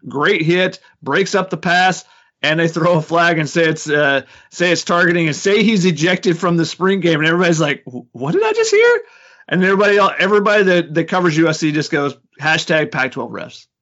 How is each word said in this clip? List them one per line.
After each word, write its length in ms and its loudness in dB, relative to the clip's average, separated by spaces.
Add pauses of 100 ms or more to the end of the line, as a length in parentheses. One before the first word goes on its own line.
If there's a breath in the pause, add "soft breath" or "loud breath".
great 340 -2
hit, 360 0 (240 soft breath)
breaks 320 -2
up 160 -2
the 60 -8
pass, 480 0 (400 soft breath)
and 140 0
they 80 2
throw 320 0
a 40 -4
flag 360 0
and 100 -2
say 200 0
it's, 200 -6
uh, 340 0 (280 loud breath)
say 220 0
it's 100 -2
targeting 460 0
and 80 -4
say 260 0
he's 220 2
ejected 520 0
from 200 -2
the 100 0
spring 320 -2
game. 220 0
And 80 0
everybody's 320 2
like, 240 -4
"Wh-, 280 -16
what 200 -6
did 100 0
I 100 0
just 200 -2
hear?" 300 4 (460 loud breath)
And 140 0
everybody 340 2
el-, 220 2
everybody 460 2
that, 300 0
that 100 0
covers 320 0
U 120 2
S 120 -2
C 100 0
just 220 -4
goes, 240 -2 (240)
"Hashtag 500 0
Pac 220 -4
twelve 180 -10
refs." 380 -14 (140)